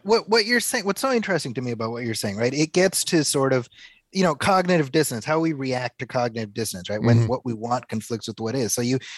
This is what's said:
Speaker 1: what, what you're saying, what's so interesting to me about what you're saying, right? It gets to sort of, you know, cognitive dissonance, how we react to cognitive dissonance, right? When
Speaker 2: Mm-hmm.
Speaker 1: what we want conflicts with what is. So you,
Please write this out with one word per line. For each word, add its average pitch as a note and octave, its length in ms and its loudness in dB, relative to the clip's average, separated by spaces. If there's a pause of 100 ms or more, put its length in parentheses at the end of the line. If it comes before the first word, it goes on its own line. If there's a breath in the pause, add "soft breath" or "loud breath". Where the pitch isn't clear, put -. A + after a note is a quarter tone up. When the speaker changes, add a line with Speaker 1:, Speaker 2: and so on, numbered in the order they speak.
Speaker 1:
what, G3+ 240 2
what G#3+ 180 4
you're A#3+ 140 2
saying, A3 240 -2
what's G3 160 -2
so C4+ 100 0
interesting G3+ 440 0
to C3 60 -4
me B2 120 -4
about A2+ 180 -4
what A#2+ 140 -6
you're A2+ 100 -2
saying, G2+ 220 -4
right? A#2+ 180 0
It D3+ 180 0
gets F#3 340 2
to D#3+ 180 4
sort C3+ 280 2
of, B2+ 160 0 (440 loud breath)
you F#3+ 100 0
know, D#3+ 140 2
cognitive F3+ 560 2
dissonance, C3+ 320 0
how D#3 160 2
we E3 120 0
react B2+ 460 -4
to C3 80 -8
cognitive A2+ 480 -4
dissonance, G#2 340 -6
right? G#2 140 -4
When A#2 180 6
Speaker 2:
Mm-hmm. A2+ 60 2
Speaker 1:
what B2 180 -2
we A#2+ 100 -4
want A#2 340 -4
conflicts A2+ 400 -6
with A2 100 -10
what A2 160 -4
is. B2 180 -2
So - 80 -2
you, B2+ 200 0 (180 loud breath)